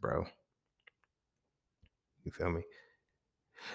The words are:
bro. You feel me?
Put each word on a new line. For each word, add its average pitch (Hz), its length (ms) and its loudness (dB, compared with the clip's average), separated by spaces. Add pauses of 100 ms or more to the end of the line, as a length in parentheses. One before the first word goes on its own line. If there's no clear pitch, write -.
bro. - 260 2 (2000)
You - 80 -4
feel 87 180 2
me? 85 120 2 (1120)